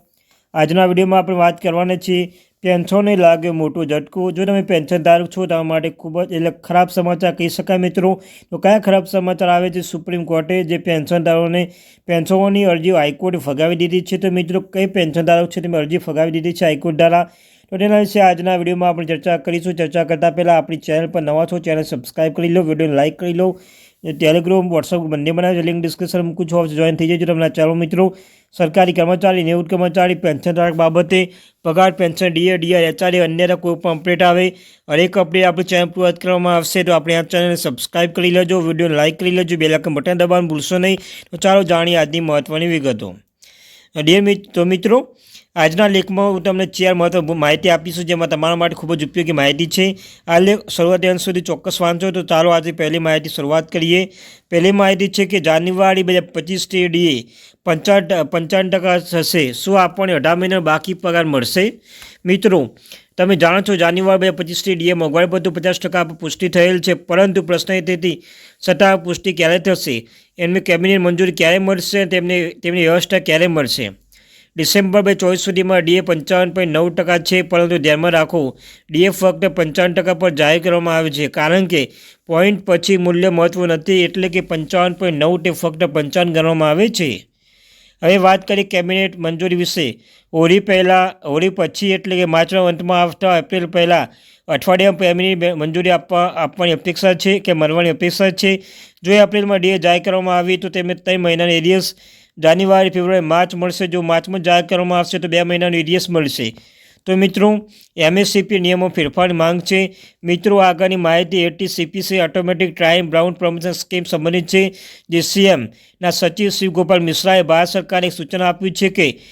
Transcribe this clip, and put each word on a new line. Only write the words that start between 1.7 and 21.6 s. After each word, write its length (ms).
છીએ 380
પેન્શનને 540
લાગ્યો 380
મોટો 320
ઝટકો. 460
જો 140
તમે 160
પેન્શન 360
ધારક 400
છો, 80
તમારા 180
માટે 260
ખૂબ 340
જ 80
એટલે 200
ખરાબ 380
સમાચાર 460
કહી 140
શકાય 280
મિત્રો. 440
તો 60
કયા 220
ખરાબ 260
સમાચાર 440
આવે 200
છે? 120
સુપ્રીમ 420
કોર્ટે 400
જે 140
પેન્શન 460
ધારકોને 480
પેન્શનોની 560
અરજીઓ 320
હાઈકોર્ટે 420
ફગાવી 380
દીધી 260
છે. 160
તો 140
મિત્રો, 300
કઈ 240
પેન્શન 360
ધારક 280
છે 120
તમે 160
અરજી 200
ફગાવી 340
દીધી 220
છે 120
હાઈકોર્ટ 320
દ્વારા? 320
તો 60
તેના 220
વિશે 200
આજના 360
વીડિયોમાં 340
આપણે 160
ચર્ચા 320
કરીશું. 360
ચર્ચા 300
કરતાં 320
પહેલાં 220
આપણી 200
ચેનલ 300
પર 140
નવા 240
છો, 140
ચેનલ 220